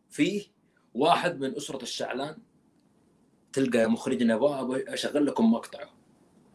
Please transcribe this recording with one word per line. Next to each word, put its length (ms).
فيه 340
واحد 460
من 160
أسرة 280
الشعلان 540
تلقى 260
يا 80
مخرجنا: 480
"أبغى 580
أشغل 320
لكم 260
مقطعه". 380